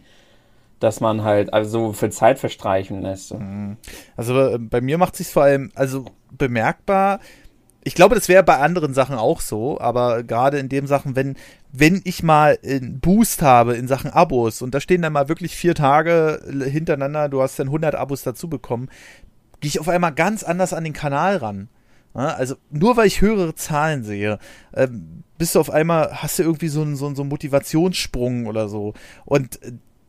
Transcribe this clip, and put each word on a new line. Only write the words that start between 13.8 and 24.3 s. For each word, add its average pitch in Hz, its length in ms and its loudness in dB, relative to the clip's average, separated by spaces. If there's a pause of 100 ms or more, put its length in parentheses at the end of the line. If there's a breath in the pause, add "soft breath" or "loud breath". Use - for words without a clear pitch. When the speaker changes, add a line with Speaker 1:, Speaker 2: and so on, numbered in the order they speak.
Speaker 2:
Sachen 135 220 -2
Abos 135 520 2
und 127 100 -6
da 143 60 -2
stehen 175 240 2
dann 160 100 -2
mal 139 160 0
wirklich 165 280 -6
vier 170 180 2
Tage 156 680 2 (240)
hintereinander, 147 640 -2
du 135 140 0
hast - 160 -2
dann 135 120 -4
hundert 156 260 -2
Abos 135 260 -6
dazu - 260 -8
bekommen, 123 400 -8 (720 loud breath)
gehe 147 100 -6
ich 151 120 -4
auf 151 80 -4
einmal 175 240 0
ganz 180 320 0
anders 175 280 0
an 170 120 -4
den 156 80 -6
Kanal 151 460 -2
ran. 104 300 -8 (460)
Ja, 139 200 -4
also 131 200 -4 (160)
nur 190 260 2
weil 226 120 6
ich - 120 0
höhere 196 360 2
Zahlen 147 480 -2
sehe, 104 340 -4 (360 loud breath)